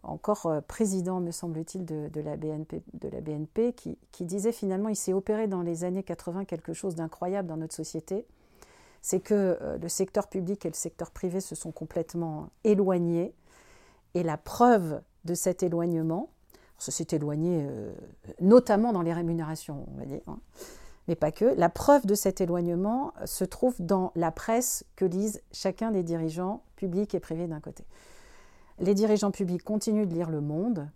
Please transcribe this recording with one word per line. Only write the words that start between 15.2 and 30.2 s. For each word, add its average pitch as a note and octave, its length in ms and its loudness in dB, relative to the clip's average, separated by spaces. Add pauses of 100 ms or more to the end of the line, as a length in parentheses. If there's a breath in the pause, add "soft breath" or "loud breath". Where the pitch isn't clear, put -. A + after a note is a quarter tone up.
de E3+ 100 -2
cet F3+ 280 0
éloignement, E3+ 680 0 (480 soft breath)
on - 20 -12
se - 100 -8
s'est D#3 220 -4
éloigné, D#3 500 0
euh, A2 300 -6 (480)
notamment A3+ 520 8
dans F3+ 100 2
les E3 100 2
rémunérations, D#3+ 840 -4
on C3+ 40 -10
va C3+ 60 -8
dire, C3+ 220 -8
hein, - 120 -10 (680 loud breath)
mais E3+ 80 0
pas D#3 160 0
que. - 140 2 (100)
La F3 140 4
preuve C#4+ 340 6
de G3 100 4
cet F#3+ 260 0
éloignement F3 720 0 (100)
se F#3 200 -4
trouve B3 360 0
dans F#3 340 0
la E3 160 0
presse - 540 -2 (120)
que F#3+ 100 2
lisent G3+ 340 -2 (100)
chacun G#3 400 -2
des G3 120 2
dirigeants E3+ 600 -2 (140)
publics G3 380 -2
et E3+ 60 0
privés E3 260 -6
d'un D#3 140 -6
côté. - 240 -16 (920 loud breath)
Les G3 160 4
dirigeants G#3 360 4
publics F3+ 340 -2
continuent G#3+ 420 0
de E3+ 60 -2
lire E3 180 -2